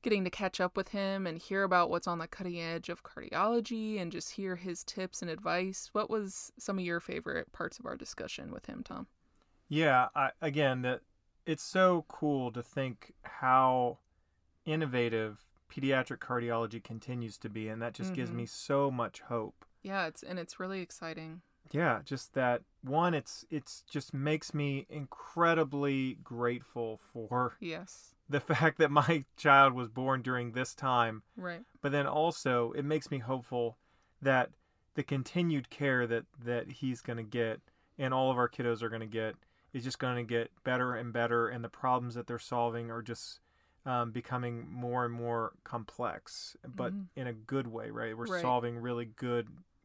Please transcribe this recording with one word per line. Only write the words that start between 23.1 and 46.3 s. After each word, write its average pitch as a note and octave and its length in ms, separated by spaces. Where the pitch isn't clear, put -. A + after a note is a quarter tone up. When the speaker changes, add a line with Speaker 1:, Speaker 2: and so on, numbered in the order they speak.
Speaker 2:
it's, - 360
it's - 400
just - 240
makes D3 400
me C#3+ 360
incredibly C#3+ 1300
grateful A#2+ 760
for A#2+ 480
Speaker 1:
Yes. F3 520
Speaker 2:
the C#3+ 100
<laughs> - 20
fact D3+ 380
that D3+ 120
my D3 320
child C#3 360
was B2 140
born C3 340
during B2 300
this B2+ 240
time. A#2 480
Speaker 1:
Right. F3 240
Speaker 2:
But C#3 120
then C#3+ 120
also, C#3 680
it C#3+ 100
makes D3+ 260
me C#3 100
hopeful A#2+ 580
that C3 280
the D3 80
continued C#3+ 680
care C3 380
that, A2+ 180
that A#2+ 260
he's B2 320
gonna A#2 220
get A2 380
and C3 160
all C3 160
of B2+ 80
our B2 120
kiddos A#2+ 340
are A2+ 60
gonna A2+ 160
get A2 300
is B2 140
just C3 140
gonna B2 240
get A#2 280
better B2+ 300
and A#2+ 180
better, A#2 340
and A#2 160
the A2+ 60
problems B2 460
that A#2+ 120
they're A#2+ 100
solving A#2 540
are A#2 100
just, - 380
um, A#2+ 260
becoming A#2+ 580
more B2 360
and A#2 80
more A#2 400
complex, - 920